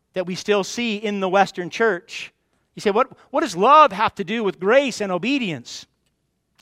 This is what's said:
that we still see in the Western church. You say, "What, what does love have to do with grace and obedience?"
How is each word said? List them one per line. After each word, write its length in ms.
that 120
we 100
still 280
see 340
in 240
the 80
Western 400
church. 640
You 60
say, 100
"What, 200
what 120
does 140
love 380
have 220
to 100
do 180
with 160
grace 400
and 100
obedience?" 760